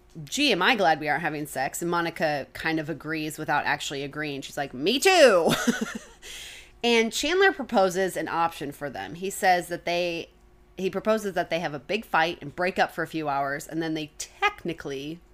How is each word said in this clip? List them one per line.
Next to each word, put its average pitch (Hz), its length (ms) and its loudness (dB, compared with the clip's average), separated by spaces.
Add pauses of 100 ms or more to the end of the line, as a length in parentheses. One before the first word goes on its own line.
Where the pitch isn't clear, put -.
(240)
"Gee, 262 280 2
am 175 80 2
I 220 160 4
glad 160 240 4
we 151 80 -4
aren't 147 140 0
having 147 240 -4
sex?" 135 340 -6
and 170 100 -2
Monica 165 640 -2
kind 160 260 -2
of 156 120 -4
agrees 156 480 -6
without 151 260 0
actually 139 380 -2
agreeing. 143 400 -6
She's - 160 -12
like, 143 160 -6
"Me 175 240 2
too." 247 580 8
<laughs> - 60 -2 (1200)
And 233 280 4
Chandler 370 380 4
proposes 190 680 2
an 151 120 -4
option 156 420 -2
for 143 200 -10
them. 95 260 -10
He 190 140 -6
says 180 380 2
that 170 180 -6
they, 175 420 -2 (480)
he 185 140 -2
proposes 202 440 -2
that 170 160 -2
they 165 100 0
have 151 140 -4
a 139 60 -6
big 220 240 -4
fight 165 380 2
and 143 120 -12
break 180 240 -2
up 175 140 2
for 170 100 -4
a 160 60 -4
few 156 200 -6
hours, 139 380 -2
and 160 160 -6
then 160 120 -4
they 156 240 -8
technically 160 1000 -6 (140)